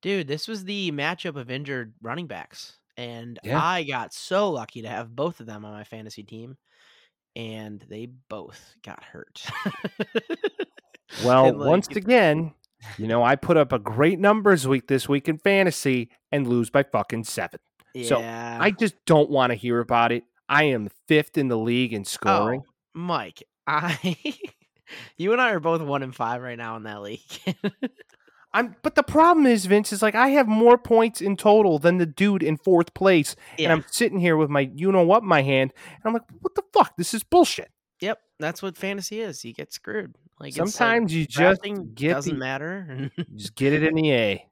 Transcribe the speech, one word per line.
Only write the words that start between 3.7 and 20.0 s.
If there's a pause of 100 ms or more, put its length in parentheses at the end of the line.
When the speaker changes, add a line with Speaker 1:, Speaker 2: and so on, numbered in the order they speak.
Speaker 1:
got
so
lucky
to
have
both
of
them
on
my
fantasy
team, (760)
and
they (240)
both
got
hurt. (220)
<laughs> (1080)
Speaker 2:
Well,
Speaker 1:
And,
like,
Speaker 2:
once
again, (440)
you
know,
I
put
up
a
great
numbers
week
this
week
in
fantasy (220)
and
lose
by
fucking
seven. (440)
So,
Speaker 1:
Yeah.
Speaker 2:
I
just (100)
don't
wanna
hear
about